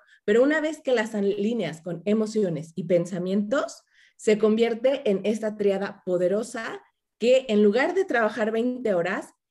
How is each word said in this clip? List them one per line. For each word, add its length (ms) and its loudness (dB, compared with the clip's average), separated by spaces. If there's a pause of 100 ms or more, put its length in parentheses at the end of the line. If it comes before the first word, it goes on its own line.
(240)
pero 200 4
una 180 2
vez 200 -4
que 120 0
las 220 -2
alineas 640 -2
con 240 -10
emociones 720 -2
y 100 -6
pensamientos, 960 -2 (320)
se 220 0
convierte 720 2
en 140 0
esta 340 -4
triada 480 -2
poderosa 760 -2 (380)
que 300 4
en 140 4
lugar 320 4
de 100 2
trabajar 460 0
veinte 420 -2
horas 400 -2 (180)